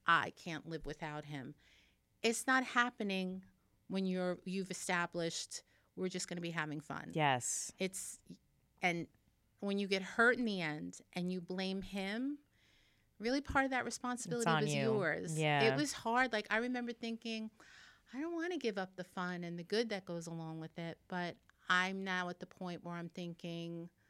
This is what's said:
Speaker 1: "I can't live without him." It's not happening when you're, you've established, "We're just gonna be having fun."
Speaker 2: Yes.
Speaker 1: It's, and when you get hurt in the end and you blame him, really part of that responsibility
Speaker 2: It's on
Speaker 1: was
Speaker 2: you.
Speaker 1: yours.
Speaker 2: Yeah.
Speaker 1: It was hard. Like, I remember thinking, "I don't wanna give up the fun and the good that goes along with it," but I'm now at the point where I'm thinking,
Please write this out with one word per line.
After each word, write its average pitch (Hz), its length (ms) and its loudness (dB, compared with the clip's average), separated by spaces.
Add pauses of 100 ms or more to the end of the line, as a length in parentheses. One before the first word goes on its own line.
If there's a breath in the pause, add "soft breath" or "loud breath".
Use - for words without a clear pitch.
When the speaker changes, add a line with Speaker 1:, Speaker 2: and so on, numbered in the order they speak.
Speaker 1:
"I 156 260 6
can't - 360 -8
live 160 180 -6
without 151 400 -6
him." 147 300 -8 (640)
It's 226 260 2
not 262 160 4
happening 196 800 0 (440)
when 190 180 0
you're, 180 400 0
you've 185 240 -4
established, 175 920 -2 (320)
"We're 185 140 -2
just 180 180 -4
gonna 175 140 -6
be 170 100 -4
having 156 280 -2
fun." - 340 -8
Speaker 2:
Yes. 139 640 2
Speaker 1:
It's, - 400 -4 (640)
and 170 240 2 (520)
when 202 200 0
you 202 80 0
get 190 160 2
hurt 233 340 6
in 240 80 2
the 196 160 0
end 160 380 -4 (140)
and 180 180 0
you 180 100 -2
blame 190 400 -2
him, 202 560 -4 (840)
really 254 220 2
part 269 240 2
of 262 60 0
that 240 140 2
responsibility 240 580 -4
Speaker 2:
It's 220 120 4
on 151 80 6
Speaker 1:
was - 100 2
Speaker 2:
you. 143 100 4
Speaker 1:
yours. 170 560 2
Speaker 2:
Yeah. 151 240 6
Speaker 1:
It 226 120 6
was 285 180 2
hard. 240 400 2
Like, 214 180 0
I 214 60 4
remember 240 360 -2
thinking, 226 560 -6 (640 soft breath)
"I 254 80 -6
don't 339 120 -2
wanna 339 260 -2
give 214 180 0
up 190 180 -4
the 180 80 -6
fun 180 400 -4
and 170 140 -6
the 175 60 -6
good 220 260 0
that 190 160 -6
goes 170 220 -6
along 160 320 -6
with 160 180 -10
it," 165 300 -6
but 175 280 -4 (340)
I'm 185 340 2
now 180 260 -2
at 180 100 -8
the 180 60 -10
point 175 380 -8
where 170 120 -6
I'm 170 140 -6
thinking, 170 800 -6 (200)